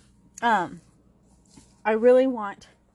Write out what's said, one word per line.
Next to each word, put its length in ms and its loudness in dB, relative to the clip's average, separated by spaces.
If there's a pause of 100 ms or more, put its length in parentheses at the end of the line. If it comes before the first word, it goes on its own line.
(400)
Um, 400 -2 (1040)
I 80 -2
really 340 4
want 420 -10 (260)